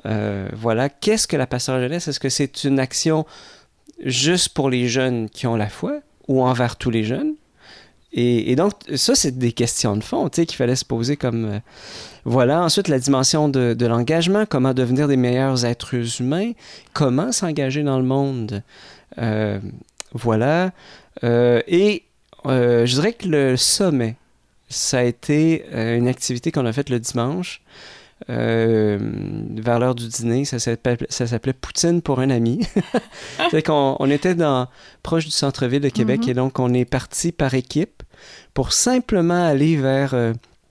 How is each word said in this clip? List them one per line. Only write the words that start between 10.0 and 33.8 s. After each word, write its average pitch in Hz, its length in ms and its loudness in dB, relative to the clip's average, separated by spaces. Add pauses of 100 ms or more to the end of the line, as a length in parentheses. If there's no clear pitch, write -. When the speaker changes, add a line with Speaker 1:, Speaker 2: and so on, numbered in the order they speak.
Speaker 1:
fond, - 240 -2
tu - 80 -10
sais, 170 100 2
qu'il - 100 -8
fallait 127 200 0
se - 80 -4
poser 120 320 -2
comme... 113 300 -2
Euh, 104 120 -4 (680)
voilà. 127 340 4
Ensuite, 180 280 0
la 139 100 2
dimension 139 500 2
de, 127 240 2
de 117 140 0
l'engagement, 165 580 2
comment 131 300 2
devenir 127 340 2
des 139 80 4
meilleurs 127 480 2
êtres 120 560 -4
humains, 170 320 -2 (400)
comment 151 400 0
s'engager 151 500 -2
dans 139 140 0
le 127 80 2
monde, 127 580 -2 (540)
euh, 107 420 -2 (540)
voilà. 131 600 0 (520)
Euh, 120 420 4
et, 196 360 2 (420)
euh, 123 400 4
je 123 120 2
dirais 196 180 2
que 196 140 -8
le 139 280 4
sommet, 127 600 0 (520)
ça - 300 -2
a 123 60 4
été, 151 680 2
euh, 117 240 0
une 120 120 2
activité - 440 -4
qu'on 131 140 0
a 113 80 0
faite 139 160 -4
le 123 100 0
dimanche, 131 600 -4 (680)
euh, 113 680 2 (580)
vers 117 220 0
l'heure 127 160 2
du 120 140 -10
dîner. 117 360 -2
Ça 131 140 -6
s'appelle, 117 400 -2 (100)
ça - 180 -4
s'appelait 117 260 -2
Poutine 170 500 -2
pour 131 180 0
un 131 100 2
ami. 120 360 0 (400)
<laughs> - 440 -4
C'est 160 120 2
qu'on, 143 360 2